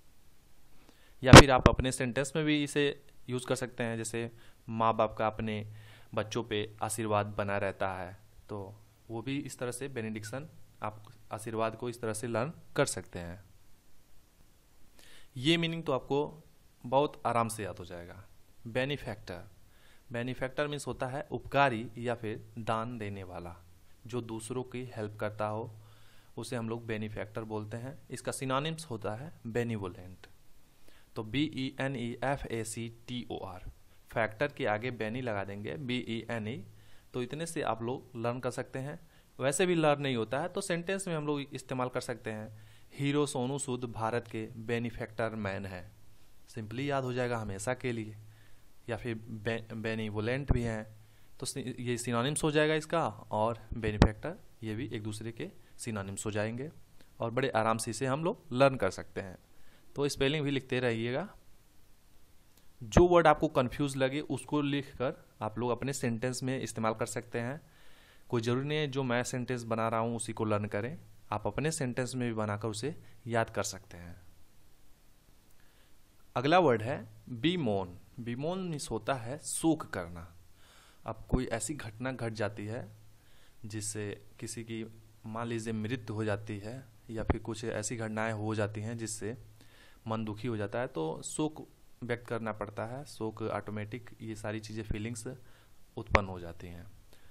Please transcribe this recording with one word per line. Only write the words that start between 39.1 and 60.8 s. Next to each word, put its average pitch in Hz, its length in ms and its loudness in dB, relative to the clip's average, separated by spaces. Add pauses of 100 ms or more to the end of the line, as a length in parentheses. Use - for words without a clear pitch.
वैसे 143 260 4
भी 180 100 6
लर्न 147 260 6
नहीं 135 140 2
होता 113 240 2
है 165 80 0
तो 196 140 -4
सेंटेंस 185 460 -2
में 170 80 0
हम 147 120 -2
लोग 143 140 2 (120)
इस्तेमाल 127 360 -2
कर 123 120 -2
सकते 117 300 -4
हैं, 107 360 -10 (260)
हीरो 143 320 2
सोनू 139 340 0
सूद 123 260 -2
भारत 113 420 -2
के 110 200 -6 (100)
बेनिफैक्टर 113 800 -2
मैन 98 300 -2
हैं, 95 260 -10 (560)
simply 110 320 -6
याद 139 240 2
हो 123 100 0
जाएगा 120 240 0
हमेशा 104 360 -2
के 123 180 -2
लिए। 110 260 -4 (720)
या 113 80 -2
फिर 117 180 -4
बे-, 110 580 -4
बेनिवोलेंट 110 800 0
भी 123 100 4
हैं, 110 360 -4 (420)
तो 131 60 -8
सि-, 127 340 -6
ये 120 180 0
सिनोनिम्स 123 460 0
हो 156 80 4
जाएगा 151 240 6
इसका, 156 340 2
और 107 500 0 (140)
बेनिफैक्टर, 110 640 2 (280)
ये 107 120 -4
भी 127 180 -4
एक 110 100 -6
दूसरे 110 280 -6
के 160 180 -8 (280)
सिनोनिम्स 98 480 -6
हो 110 60 -2
जाएंगे 113 400 -2 (480)
और 117 120 -2
बड़े 131 180 2
आराम 113 280 4
से 113 140 -2
इसे 110 140 -2
हम 135 180 0
लोग 196 280 0
लर्न 131 240 6
कर 101 160 2
सकते 87 300 -8
हैं। 95 160 -10 (580)
तो 143 120 2
स्पेलिंग 139 360 2
भी 139 80 0
लिखते 127 280 0
रहिएगा। 123 480 0 (1600)